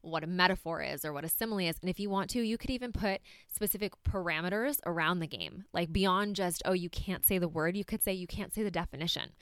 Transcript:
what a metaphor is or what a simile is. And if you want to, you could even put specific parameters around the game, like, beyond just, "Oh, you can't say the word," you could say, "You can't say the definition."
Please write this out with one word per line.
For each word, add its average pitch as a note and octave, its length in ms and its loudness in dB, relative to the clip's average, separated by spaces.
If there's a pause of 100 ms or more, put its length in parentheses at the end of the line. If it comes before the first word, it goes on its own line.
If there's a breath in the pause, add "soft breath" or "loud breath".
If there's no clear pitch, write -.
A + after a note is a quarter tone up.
what D#3+ 160 -2
a D#3+ 40 -4
metaphor F3+ 540 2
is C#3+ 240 -4
or D3+ 80 -4
what C#3+ 120 -6
a E3 40 -4
simile A3 300 -2
is. E3 220 2
And F3+ 80 -2
if F#3 100 -2
you G3+ 100 -2
want F#3+ 220 0
to, B3 100 0
you A3+ 160 0
could - 120 -6
even B3 220 -4
put G3 300 0 (260 loud breath)
specific G3+ 460 -4 (100)
parameters F#3 840 0
around E3+ 340 2
the D#3+ 80 -2
game, A#2+ 460 -8
like, E3+ 180 0
beyond G3 440 4
just, F3+ 300 0
"Oh, F#3 80 4
you F3 160 0
can't - 360 -2
say G3+ 120 6
the F3 100 2
word," E3 280 0
you G3+ 100 -2
could - 160 -4
say, G3 120 0
"You F3+ 140 -6
can't - 260 -6
say G#3+ 100 -2
the G3+ 80 0
definition." E3 600 -2 (100)